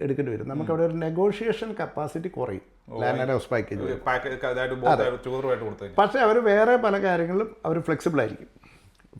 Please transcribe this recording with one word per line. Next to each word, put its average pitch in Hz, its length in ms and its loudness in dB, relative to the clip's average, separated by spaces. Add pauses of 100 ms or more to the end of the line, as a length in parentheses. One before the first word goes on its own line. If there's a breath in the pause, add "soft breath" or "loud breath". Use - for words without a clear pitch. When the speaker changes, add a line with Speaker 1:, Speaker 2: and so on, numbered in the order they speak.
Speaker 1:
എടുക്കേണ്ടി 135 320 -2
വരും. 110 160 -6
നമുക്ക് 151 220 -4
Speaker 2:
ഉം. 160 80 0
Speaker 1:
അവിടെ 165 140 2
ഒരു 160 60 -4
നെഗോഷിയേഷൻ 202 840 0
കപ്പാസിറ്റി 160 480 -6
കുറയും - 600 -8
Speaker 2:
ഓ, 113 120 -8
Speaker 1:
ലാൻഡ് 123 200 0
ആൻഡ് 131 120 0
ഹൗസ് 127 100 2
Speaker 2:
ഒരു - 80 -8
Speaker 1:
പാക്കേജ്. 107 320 -2 (240)
Speaker 2:
പാക്ക്-, 127 220 0
ഇതായിട്ട് 131 460 -4
both 127 120 0
Speaker 1:
അതെ. 143 160 6
Speaker 2:
ആയിട്ട്, 123 220 -2
together-ായിട്ട് 127 400 -2
കൊടുത്തു 104 180 -8
കഴിഞ്ഞാൽ. 139 240 4
Speaker 1:
പക്ഷേ 226 120 0
അവർ 233 260 4
വേറെ 220 320 6
പല 202 260 2
കാര്യങ്ങളിലും 185 540 0 (100)
അവർ 165 140 0
ഫ്ലെക്സിബിൾ 160 400 0
ആയിരിക്കും. - 260 -2 (720 soft breath)